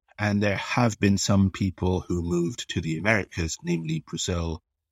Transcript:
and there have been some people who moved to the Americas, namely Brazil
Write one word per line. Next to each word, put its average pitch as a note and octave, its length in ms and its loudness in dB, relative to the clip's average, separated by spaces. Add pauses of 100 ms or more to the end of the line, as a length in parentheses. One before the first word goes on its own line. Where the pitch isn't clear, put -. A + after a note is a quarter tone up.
(180)
and G#2 240 0
there G2+ 140 2
have - 420 0
been G2+ 180 4
some F#2+ 360 4
people F#2 480 0
who F2 220 -2
moved F2 480 -2
to G2 100 -4
the D#2+ 180 -4
Americas, F#2 640 0
namely D#2+ 420 -4
Brazil E2+ 560 -4 (320)